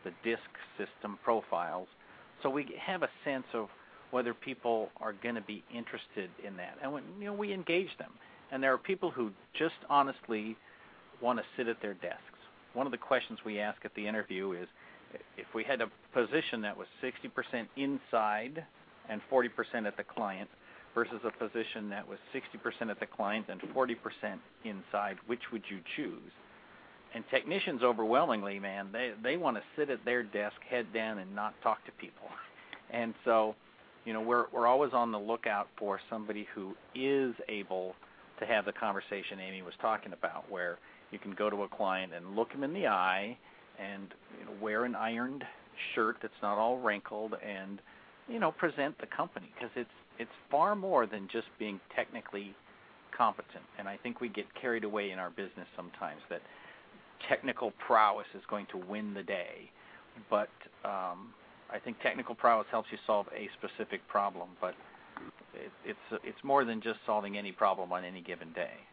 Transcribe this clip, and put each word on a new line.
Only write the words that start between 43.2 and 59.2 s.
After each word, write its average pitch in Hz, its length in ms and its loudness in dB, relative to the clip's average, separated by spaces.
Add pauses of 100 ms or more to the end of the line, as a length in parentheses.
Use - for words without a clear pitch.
and, 98 340 -8 (260)
you - 60 -12
know, - 60 -10 (100)
wear 110 240 2
an 120 100 -2
ironed 117 480 -2 (520)
shirt 117 260 4
that's - 200 -8
not 104 160 2
all 117 200 4
wrinkled 107 680 0
and, 98 380 -6 (480)
you 233 100 -2
know, 165 120 4
present 151 480 0
the - 80 -6
company, - 520 -4
'cause 120 160 -6
it's, 120 140 -4 (300)
it's 117 120 -6 (200)
far 175 240 6
more 185 320 6
than 98 200 -4
just 113 200 -2 (100)
being 104 220 -4 (160)
technically 104 580 -4 (580)
competent. - 540 2 (140)
And 98 100 -6
I 98 80 -8
think 120 240 -6
we 120 80 -2
get 101 240 -4
carried 117 300 0
away 104 260 0
in 92 80 -6
our 90 140 -4
business 92 440 -8
sometimes 85 540 -8
that 87 120 -4 (840)
technical 127 440 0
prowess 107 640 6
is 95 120 -12
going 104 200 -2
to 98 100 -8
win 101 380 -4
the 98 80 -4